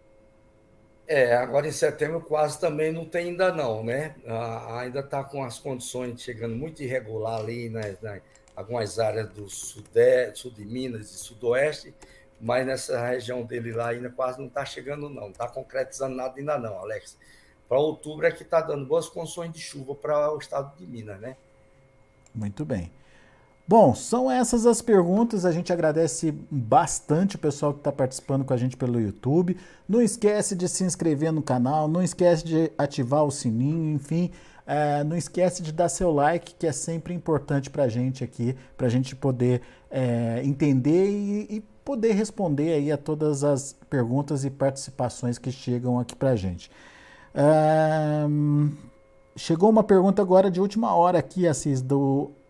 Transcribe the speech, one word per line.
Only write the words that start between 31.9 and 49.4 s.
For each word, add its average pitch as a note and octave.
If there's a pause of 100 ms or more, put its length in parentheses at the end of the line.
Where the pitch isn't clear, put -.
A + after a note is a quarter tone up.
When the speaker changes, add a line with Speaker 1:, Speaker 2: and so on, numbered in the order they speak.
Speaker 2:
esquece F3
de D#3+
ativar D3
o C#3+
sininho, D3
enfim, E3 (380)
é, D3
não D3+
esquece F3
de D#3
dar E3+
seu F3
like, D#3
que -
é D3+
sempre E3
importante C#3+
pra C#3+
gente B2+
aqui, A#2+ (220)
pra B2+
gente C3
poder, B2 (280)
é, A#2+
entender C#3+
e, G3+
e G#3+ (220)
poder A3+
responder E3+
aí D3
a D3
todas D3+
as C#3+ (160)
perguntas C#3
e C3+
participações C3
que B2+
chegam B2
aqui B2
pra C3+
gente. F#2 (680)
Ahn, D3+ (640)
chegou E3+